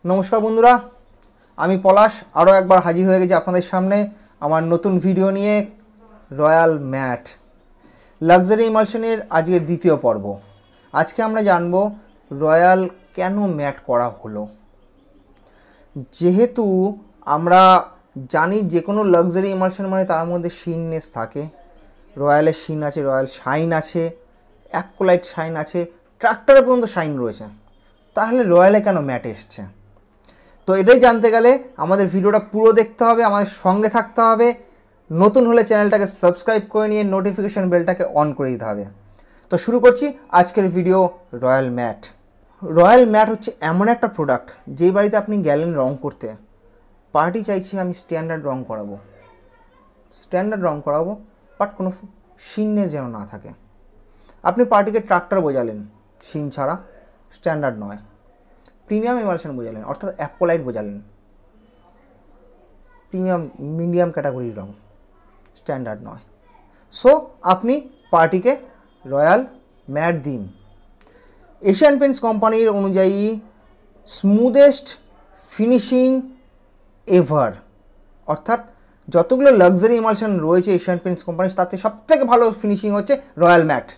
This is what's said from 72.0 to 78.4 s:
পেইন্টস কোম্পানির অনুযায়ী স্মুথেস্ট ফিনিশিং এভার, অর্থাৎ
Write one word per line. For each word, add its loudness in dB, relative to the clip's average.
পেইন্টস 0
কোম্পানির 0
অনুযায়ী 0
স্মুথেস্ট 4
ফিনিশিং 0
এভার, 0
অর্থাৎ -4